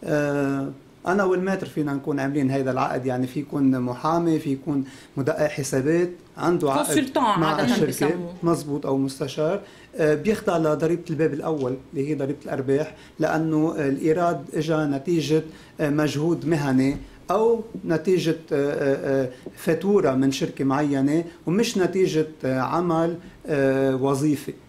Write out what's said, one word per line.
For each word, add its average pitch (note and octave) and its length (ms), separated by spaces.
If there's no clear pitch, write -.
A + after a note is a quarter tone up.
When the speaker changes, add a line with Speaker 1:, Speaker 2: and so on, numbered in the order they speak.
Speaker 1:
آه، C#3+ 680
أنا F#3+ 180
والماتر F#3 420
فينا D3 260
نكون C#3 280
عاملين C3+ 300
هيدا C3+ 200
العقد، C3 360
يعني B2+ 200
في B2+ 140
يكون C3+ 400
محامي، D#3 580
في D3+ 140
يكون C3+ 320
مدقق D3+ 300
حسابات، D3+ 640
عنده D3+ 360
عقد D4+ 140
Speaker 2:
كونسلتان C#4 360
Speaker 1:
مع E3+ 320
Speaker 2:
عادة D3+ 100
Speaker 1:
الشركة. E3+ 220
Speaker 2:
بسموه. E3+ 560
Speaker 1:
مزبوط، D3 440
أو C3+ 100
مستشار. C#3+ 640
آه، D3+ 180
بيخضع F#3 440
لضريبة D#3+ 520
الباب D3+ 220
الأول D3 440
اللي C#3+ 160
هي D#3 40
ضريبة C#3 300
الأرباح، C#3 500
لأنه D#3 600
الإيراد D#3 680
إجا D#3 320
نتيجة، D3+ 560
آه، D3+ 100
مجهود D3 560
مهني C#3 500
أو A3 340
نتيجة، D#3+ 500
آه، C#3+ 200
آه، C3+ 520
آه، B2 40
فاتورة F3+ 540
من C3+ 220
شركة C#3+ 320
معينة، C#3+ 600
ومش G#3 320
نتيجة، F3 480
آه، C3 160
عمل، E3 580
آه، C3+ 500
وظيفي. C#3 560